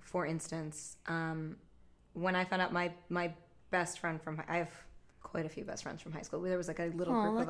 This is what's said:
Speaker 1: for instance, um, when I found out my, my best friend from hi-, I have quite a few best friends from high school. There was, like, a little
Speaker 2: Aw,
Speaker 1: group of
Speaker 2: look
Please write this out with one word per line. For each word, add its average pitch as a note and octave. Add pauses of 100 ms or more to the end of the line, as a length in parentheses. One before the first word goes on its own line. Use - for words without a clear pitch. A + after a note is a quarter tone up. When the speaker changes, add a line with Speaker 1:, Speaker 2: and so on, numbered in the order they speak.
Speaker 1:
for F3+
instance, D#3+ (100)
um, D#3+ (580)
when F3+
I F#3
found F#3+
out -
my, F3 (180)
my F3 (380)
best F3
friend D#3+
from D#3
hi-, D#3+
I E3
have E3+ (500)
quite -
a D#3
few -
best -
friends D3
from D#3
high D#3
school. -
There F#3
was, F3
like, D#3+
a E3+
little F3
Speaker 2:
Aw, A3+
Speaker 1:
group G#3
of A#3
Speaker 2:
look B3+